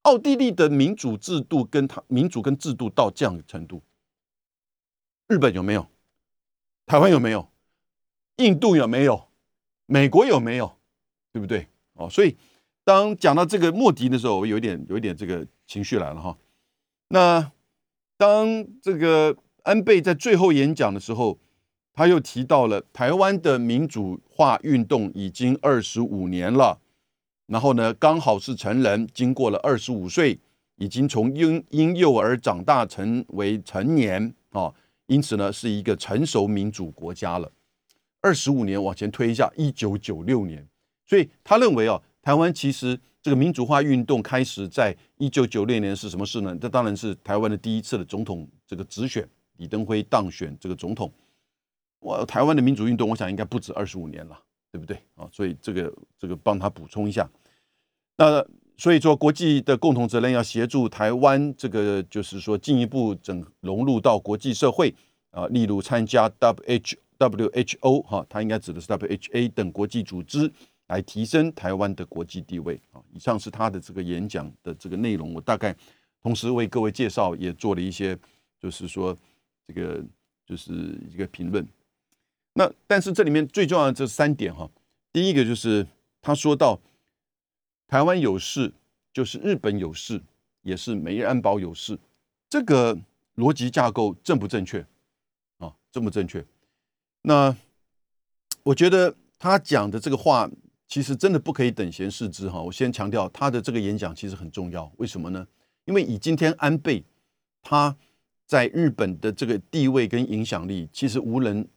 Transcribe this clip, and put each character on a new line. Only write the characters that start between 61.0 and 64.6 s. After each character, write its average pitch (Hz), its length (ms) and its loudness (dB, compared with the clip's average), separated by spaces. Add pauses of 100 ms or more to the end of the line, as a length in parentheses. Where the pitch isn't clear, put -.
湾， 139 460 4
这 131 100 -8
个 101 360 0
就 101 200 -8
是 95 160 -12
说 104 180 -2
进 131 220 0
一 120 60 2
步 113 300 -2
整-， 90 300 -10 (140)
融 98 260 -4
入 127 140 2
到 110 180 4
国 104 200 -4
际 123 160 -4
社 135 180 2